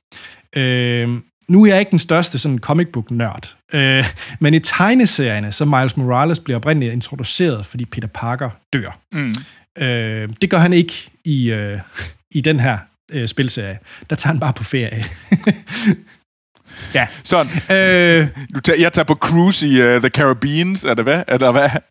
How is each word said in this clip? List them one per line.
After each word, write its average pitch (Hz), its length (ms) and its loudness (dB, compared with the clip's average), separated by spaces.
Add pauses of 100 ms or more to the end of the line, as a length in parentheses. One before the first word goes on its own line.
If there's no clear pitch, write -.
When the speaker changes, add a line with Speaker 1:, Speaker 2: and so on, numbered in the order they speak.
(560)
Speaker 1:
Øh, 123 520 0 (400)
nu 196 160 8
er 214 40 8
jeg 196 120 6
ikke 196 100 -2
den 180 80 4
største 165 400 0
sådan 135 200 -2
comic 165 340 0
book-nørd, 117 640 -6 (160)
øh, 135 320 2 (360)
men 147 140 4
i 160 60 4
tegneserierne, 151 920 0
så 151 120 -4
Miles 131 320 0
Morales 135 440 0
bliver 127 160 -4
oprindeligt 131 360 -2
introduceret, 123 720 -4
fordi 123 180 -8
Peter 113 240 -10
Parker 123 420 -6 (220)
dør. 113 260 -6 (140)
Speaker 2:
Mm. 139 220 -4 (440)
Speaker 1:
Øh, 110 500 -4 (120)
det 185 100 0
gør 185 80 2
han 175 140 6
ikke 170 380 0 (140)
i, 131 260 0
øh, 104 300 -6 (500)
i 151 100 -2
den 151 200 0
her, 120 180 0 (340)
øh, 123 160 -6
spilserie. 104 500 -6 (320)
Der 151 60 -4
tager 143 160 -2
han 151 80 -2
bare 151 120 -2
på - 120 -8
ferie. 110 400 -4 (260)
<laughs> 214 540 -2 (1120)
Ja. 123 120 2 (180)
Speaker 2:
Sådan. 156 280 0 (240)
Speaker 1:
Øh. 175 520 4 (220)
Speaker 2:
Nu 135 100 -6
tager, 165 200 2
jeg 170 120 4
tager 160 140 2
på 151 80 2
cruise 170 540 2
i, 131 120 6
øh, 120 200 6
The 127 80 2
Caribbeans, 147 760 0
er 127 100 0
det 113 100 -2
hvad? 151 240 0
Er 127 100 2
det 127 140 4
hvad? 139 160 4 (220)